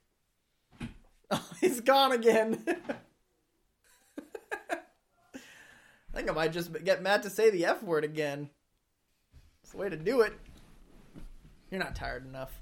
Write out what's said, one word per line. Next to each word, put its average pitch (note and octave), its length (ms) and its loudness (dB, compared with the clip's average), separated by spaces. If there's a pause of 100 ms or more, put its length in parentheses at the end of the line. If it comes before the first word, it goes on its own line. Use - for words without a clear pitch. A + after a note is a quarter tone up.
(800)
<laughs> - 80 -6 (420)
Oh, - 200 -4 (100)
he's B3 220 2
gone C4+ 300 6
again. A3+ 540 4
<laughs> - 0 - (2750)
I - 840 -18
think - 140 -2
I - 20 -2
might D#3+ 200 0
just E3 200 -4 (120)
get F3+ 180 2
Matt G3+ 220 2
to G3 60 -6
say A3 200 6
the F3 160 2
F A#3+ 160 0
word D#3+ 220 0
again. D3 440 -4 (1120)
It's - 100 -20
the F#3+ 60 -14
way G3 120 -4
to D#3 60 -6
do A3 260 2
it. G#3+ 100 2 (1400)
You're F#3 100 -8
not D3 160 -6
tired B2 300 -8
enough. C3 240 -12 (120)